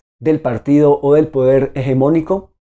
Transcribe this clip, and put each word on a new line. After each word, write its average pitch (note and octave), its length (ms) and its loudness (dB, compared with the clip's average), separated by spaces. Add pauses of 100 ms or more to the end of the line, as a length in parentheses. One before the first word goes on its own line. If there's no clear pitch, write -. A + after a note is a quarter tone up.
(200)
del D#3 200 -2
partido C#3+ 640 0
o C#3+ 140 2
del D#3 120 2
poder C3+ 480 0
hegemónico? D3 880 -2